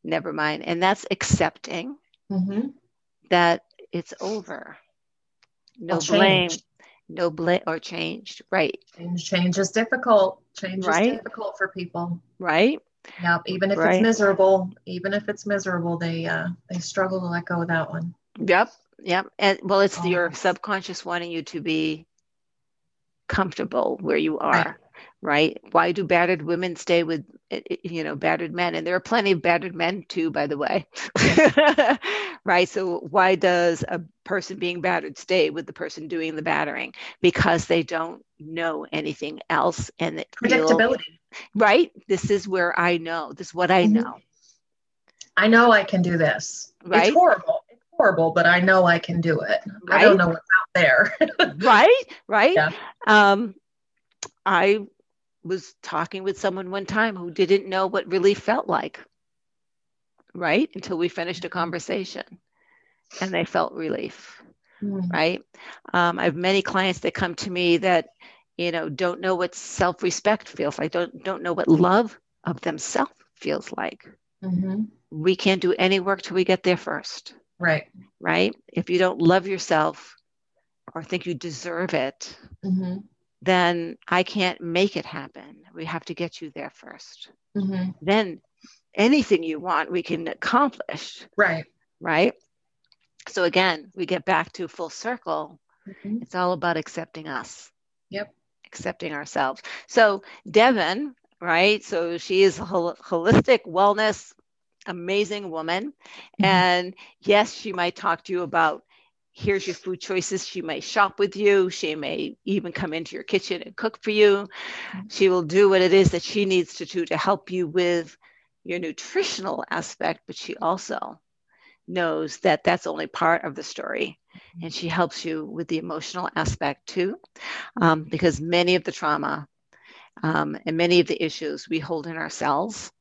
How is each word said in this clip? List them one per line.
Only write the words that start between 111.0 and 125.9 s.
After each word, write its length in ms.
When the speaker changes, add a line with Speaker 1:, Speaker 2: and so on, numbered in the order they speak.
Speaker 1:
with 160
you. 360
She 240
may 500
even 280
come 200
into 240
your 80
kitchen 380
and 120
cook 280
for 80
you. 380
Speaker 2:
Mm-hmm. 160
Speaker 1:
She 220
will 120
do 280
what 100
it 140
is 160
that 120
she 220
needs 300
to 100
do 220
to 100
help 340
you 160
with 500
your 140
nutritional 920
aspect, 560
but 100
she 220
also 600
knows 520
that 260
that's 220
only 200
part 380
of 100
the 80
story. 560
And 100
she 160
helps 360
you 200
with 240
the 100
emotional 560